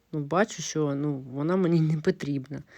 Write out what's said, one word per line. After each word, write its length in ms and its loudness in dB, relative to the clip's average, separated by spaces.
ну, 80 -2
бачу, 420 0
що, 340 0
ну, 360 -2
вона 240 0
мені 260 4
не 160 2
потрібна. 680 -4